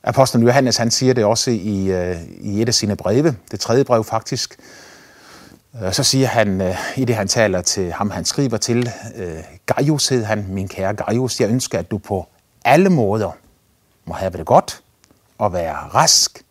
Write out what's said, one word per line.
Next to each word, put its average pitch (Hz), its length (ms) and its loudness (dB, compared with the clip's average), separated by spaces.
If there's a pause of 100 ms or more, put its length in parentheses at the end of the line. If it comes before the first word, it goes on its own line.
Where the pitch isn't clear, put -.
Apostlen 123 400 4
Johannes, 123 340 4
han 117 140 0
siger 127 220 2
det 117 120 2
også 117 260 2
i, 98 400 -2
øh, 90 260 -2 (240)
i 104 200 -2
et 117 60 2
af 117 60 0
sine 101 220 0
breve, 127 400 2 (160)
det 107 80 -8
tredje 131 240 2
brev 113 200 2
faktisk. - 560 -6 (1200)
Øh, 95 120 -4
så 139 100 -2
siger 131 240 2
han, 101 340 2
øh, 92 140 -2 (200)
i 131 100 0
det 117 100 0
han 101 120 -2
taler 104 340 2
til 90 300 -4
ham, 101 180 -4
han 85 160 -6
skriver 123 320 -2
til, 120 340 0 (240)
øh, 85 280 -10 (220)
Gaius 143 420 0
hed 123 160 0
han, 104 260 -2
"Min 98 180 -4
kære 98 260 -4
Gaius, 117 460 -2
jeg 107 100 2
ønsker, 117 300 -2
at 82 120 -8
du 107 60 -4
på 95 300 -6 (380)
alle 175 240 6
måder 107 420 2 (760)
må 85 80 -10
have 95 180 -4
det 82 140 -10
godt - 360 2 (560)
og 98 160 -2
være 82 220 -4
rask - 760 0